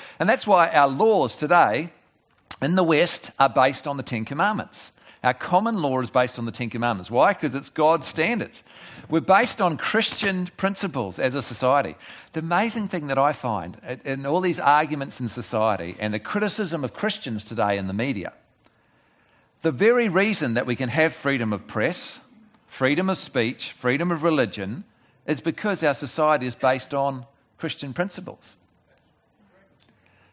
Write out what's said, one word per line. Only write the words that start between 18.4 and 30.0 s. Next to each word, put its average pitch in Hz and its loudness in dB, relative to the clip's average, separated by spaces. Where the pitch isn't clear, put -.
the 165 2
very 220 4
reason 175 0
that 120 0
we 123 -2
can 131 -4
have 160 2
freedom 120 -2
of 95 -6
press, - -4
freedom 147 0
of 190 0
speech, - -4
freedom 139 0
of 156 -2
religion, 123 -2
is 147 -2
because 180 -2
our 143 4
society 147 0
is 123 -6
based 131 0
on 139 -2
Christian 151 -8
principles. 180 -8